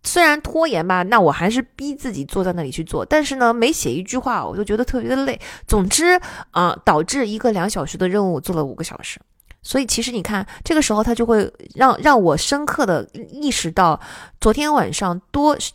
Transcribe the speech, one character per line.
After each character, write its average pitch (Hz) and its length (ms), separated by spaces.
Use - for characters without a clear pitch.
虽 349 200
然 302 180
拖 320 240
延 180 220
吧， 180 160
那 220 160
我 165 100
还 175 200
是 247 120
逼 285 180
自 262 200
己 139 100
坐 190 180
在 180 120
那 175 100
里 131 80
去 165 100
做， 160 220
但 - 180
是 - 140
呢， 240 180
每 240 200
写 - 180
一 147 100
句 247 160
话， 220 280
我 101 100
就 208 80
觉 208 140
得 240 80
特 247 160
别 233 80
的 269 160
累。 247 120
总 202 220
之， 359 320
啊， 175 220
导 160 180
致 254 240
一 214 100
个 233 140
两 190 180
小 165 160
时 165 120
的 185 100
任 190 240
务 143 80
做 180 160
了 156 80
五 135 100
个 - 120
小 - 160
时。 - 180
所 269 180
以 254 40
其 226 160
实 240 120
你 196 100
看， 202 240
这 339 100
个 208 80
时 - 120
候 214 100
他 233 100
就 233 120
会 220 260
让， 262 260
让 277 200
我 160 160
深 285 280
刻 285 200
地 156 200
意 285 220
识 - 180
到， 170 300
昨 220 140
天 302 200
晚 175 200
上 180 260
多， 294 280